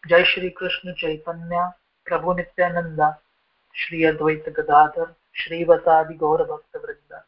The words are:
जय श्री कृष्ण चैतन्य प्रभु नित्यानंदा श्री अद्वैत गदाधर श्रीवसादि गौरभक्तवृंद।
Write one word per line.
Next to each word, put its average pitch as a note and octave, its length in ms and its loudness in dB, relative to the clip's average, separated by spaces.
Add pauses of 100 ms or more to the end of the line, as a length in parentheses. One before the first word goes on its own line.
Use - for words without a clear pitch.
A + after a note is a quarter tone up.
जय E3+ 200 6
श्री F#3 260 0
कृष्ण F3+ 420 -8
चैतन्य E3+ 760 -6 (340)
प्रभु E3+ 300 -2
नित्यानंदा E3+ 760 -2 (640)
श्री E3 300 -4
अद्वैत D#3 440 0
गदाधर D3+ 680 2 (200)
श्रीवसादि E3 800 2
गौरभक्तवृंद। D#3+ 1120 -6